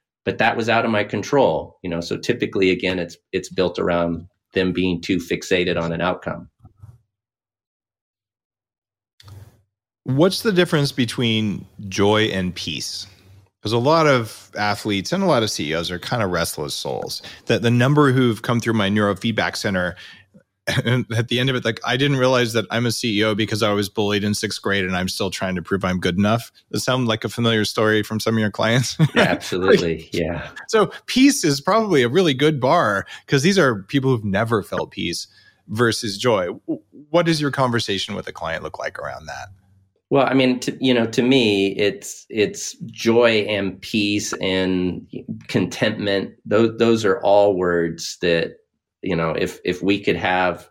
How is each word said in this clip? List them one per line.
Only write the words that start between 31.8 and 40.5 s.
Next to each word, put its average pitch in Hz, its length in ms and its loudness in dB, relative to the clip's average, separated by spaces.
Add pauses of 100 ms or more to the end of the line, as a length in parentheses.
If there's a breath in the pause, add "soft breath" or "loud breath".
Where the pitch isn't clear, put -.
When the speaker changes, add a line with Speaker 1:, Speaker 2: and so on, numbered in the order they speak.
Speaker 2:
a 120 80 2
really 165 240 2
good 147 260 2
bar, 123 460 2 (220 loud breath)
'cause 139 160 2
these 190 160 4
are 123 240 2
people 135 260 0
who've 113 160 0
never 107 380 0
felt 87 260 -6
peace - 380 -6 (400 soft breath)
versus 110 500 0
joy. 104 300 0
W-, 123 340 -8 (300)
what 165 160 2
does 165 120 0
your 147 120 0
conversation 117 640 -2
with 92 120 -8
a - 60 -12
client 82 300 -6
look 76 160 -10
like - 180 -8
around 71 300 -10
that? - 220 -12 (600)
Speaker 1:
Well, 139 200 2
I 127 40 0
mean, 127 260 2